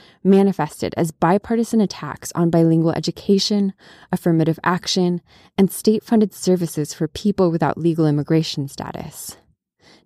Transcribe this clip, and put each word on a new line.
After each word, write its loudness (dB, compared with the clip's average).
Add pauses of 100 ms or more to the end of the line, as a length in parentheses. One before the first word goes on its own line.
(220)
manifested 2
as -2
bipartisan 0
attacks -6
on 2
bilingual 2
education, -2 (400)
affirmative 0
action, -2 (360)
and 4
state-funded 2
services -2
for -4
people 0
without -2
legal 0
immigration 0
status. -14 (680)